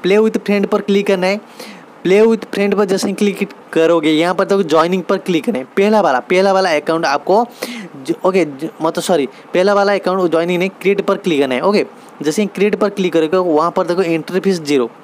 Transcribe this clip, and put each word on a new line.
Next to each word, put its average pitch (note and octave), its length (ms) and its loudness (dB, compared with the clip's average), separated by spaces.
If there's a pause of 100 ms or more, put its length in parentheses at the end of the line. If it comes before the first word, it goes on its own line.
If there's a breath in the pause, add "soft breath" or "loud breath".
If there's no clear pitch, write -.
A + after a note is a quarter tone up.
play G3 160 4
with A3 200 2
friend G3+ 280 0
पर G#3 140 0
click G3+ 260 0
करना F#3 200 2
है। G3+ 120 -2 (640 loud breath)
play F#3 180 4
with A3+ 260 2
friend G3 280 0
पर G#3 80 2
जैसे F#3+ 220 -2
ही G3+ 60 -4
click G3 340 -2 (260)
करोगे D#3+ 380 2
यहाँ E3+ 240 2
पर F#3+ 100 0
तो G3 180 0
joining E3 400 0
पर G3 160 -2
click E3+ 260 -2
करना A3 140 -2
है। C3 40 -10 (140)
पहला G#3 240 2
वाला, D#3 200 2
पहला F#3+ 320 2
वाला F3+ 220 2
account E3 300 -2
आपको F3 380 0 (600 loud breath)
ज-, D#3 120 -4 (100)
ओके, F#3 200 2
ज-, D3 240 -10 (120)
मतलब D#3+ 220 -4
sorry, D#3+ 220 0 (280 loud breath)
पहला F#3+ 200 2
वाला G3+ 200 2
account F#3 380 -2
joining E3+ 280 0
नहीं, F#3+ 120 -2
create G3 300 -2
पर F#3+ 160 0
click D#3 240 0
करना B2+ 140 0
है। B2 60 -2
ओके, G3 240 0 (360 loud breath)
जैसे D#3 200 -2
ही G3+ 80 0
create G3+ 260 0
पर G3+ 160 0
click F#3 220 -4
करोगे E3 240 2 (120)
वहाँ D#3+ 220 2
पर F3+ 160 -2
देखो F3 160 -2
entry E3 360 -2
fees F#3 220 -2
zero। C#3 280 0 (140)